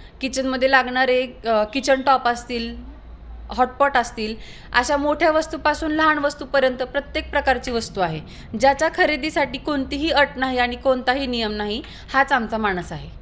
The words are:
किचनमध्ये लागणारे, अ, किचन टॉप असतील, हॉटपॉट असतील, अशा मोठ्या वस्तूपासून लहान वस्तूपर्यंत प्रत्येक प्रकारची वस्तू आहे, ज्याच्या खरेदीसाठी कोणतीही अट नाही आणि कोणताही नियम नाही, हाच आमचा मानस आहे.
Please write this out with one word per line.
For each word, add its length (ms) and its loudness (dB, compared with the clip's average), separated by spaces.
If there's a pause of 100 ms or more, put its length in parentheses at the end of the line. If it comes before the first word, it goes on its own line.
(220)
किचनमध्ये 500 0
लागणारे, 560 2 (180)
अ, 180 2 (100)
किचन 280 2
टॉप 260 2
असतील, 480 -4 (760)
हॉटपॉट 480 2
असतील, 380 -2 (380)
अशा 240 4
मोठ्या 340 4
वस्तूपासून 600 0
लहान 260 4
वस्तूपर्यंत 600 2
प्रत्येक 540 -4
प्रकारची 400 0
वस्तू 300 -4
आहे, 200 -2 (380)
ज्याच्या 360 4
खरेदीसाठी 600 2
कोणतीही 520 -2
अट 260 4
नाही 220 -2
आणि 180 0
कोणताही 520 0
नियम 240 -2
नाही, 320 -4 (300)
हाच 180 2
आमचा 260 0
मानस 340 -2
आहे. 180 -12 (120)